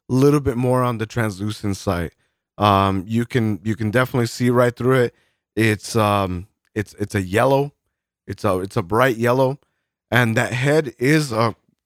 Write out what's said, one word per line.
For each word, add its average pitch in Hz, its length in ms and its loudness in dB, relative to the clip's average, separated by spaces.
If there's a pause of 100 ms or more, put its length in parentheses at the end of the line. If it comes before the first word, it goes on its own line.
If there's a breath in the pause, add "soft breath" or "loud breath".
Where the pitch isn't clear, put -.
little 143 320 4
bit 131 160 -2
more 127 260 0
on 123 160 -2
the 110 80 -6
translucent 104 680 -4
side. 87 360 -4 (440)
Um, 98 500 2
you 113 180 -2
can, 110 380 -2
you 107 140 -4
can 107 140 -4
definitely 123 360 0
see 123 240 -2
right 123 240 2
through 127 260 2
it. 120 140 -2 (400)
It's, 107 420 0
um, 101 520 0 (260)
it's, 104 200 -6
it's 101 200 -8
a 101 80 0
yellow. 135 500 0 (540)
It's - 180 -10
a, 95 140 0
it's 95 180 -6
a 117 60 -2
bright 110 340 0
yellow, 127 420 0 (520)
and 113 260 2
that 113 160 -2
head 143 460 0
is 143 340 0
a 110 220 0 (320)